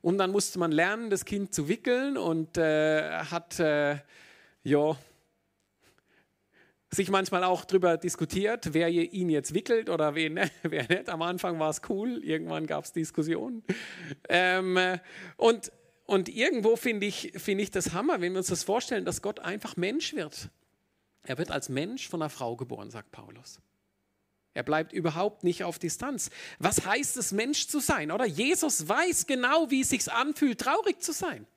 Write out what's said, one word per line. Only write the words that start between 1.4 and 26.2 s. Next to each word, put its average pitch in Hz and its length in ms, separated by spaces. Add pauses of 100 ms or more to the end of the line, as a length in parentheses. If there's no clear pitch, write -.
zu 147 160
wickeln 254 480
und, 160 420
äh, 156 680
hat, 170 340
äh, 147 400 (640)
ja, 147 340 (1900)
sich 190 200
manchmal 190 320
auch 185 220
drüber 180 320
diskutiert, 185 760
wer 165 160
je-, 170 140
ihn 180 280
jetzt 147 220
wickelt 220 380
oder 151 240
wen, 160 220
<laughs> 190 260
wer 156 260
nicht. 185 200
Am 165 140
Anfang 175 360
war's 156 300
cool, 226 340
irgendwann 156 460
gab's 151 240
Diskussionen. 165 720 (640)
Ähm, 185 480
äh, 180 240 (360)
und, - 360 (320)
und 196 240
irgendwo 226 480
finde 208 300
ich, - 280
finde 202 300
ich - 80
das 180 200
Hammer, 226 280
wenn 175 120
wir 185 60
uns 185 100
das 185 140
vorstellen, 214 420
dass - 180
Gott 208 180
einfach 190 360
Mensch 226 380
wird. 165 360 (760)
Er 131 120
wird 156 140
als - 180
Mensch 165 400
von 170 140
einer 151 80
Frau 120 240
geboren, 113 380
sagt 110 180
Paulus. - 500 (960)
Er 120 80
bleibt 156 320
überhaupt 175 500
nicht 175 200
auf 175 140
Distanz. 240 520 (280)